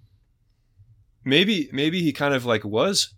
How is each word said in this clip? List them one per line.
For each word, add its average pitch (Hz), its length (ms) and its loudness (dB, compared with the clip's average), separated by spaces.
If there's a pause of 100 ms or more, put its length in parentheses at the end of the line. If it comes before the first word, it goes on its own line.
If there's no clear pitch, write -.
(1200)
maybe, 170 480 2
maybe 156 300 -2
he 160 100 0
kind 143 220 0
of, 123 120 -2
like, 110 200 0
was, 123 520 0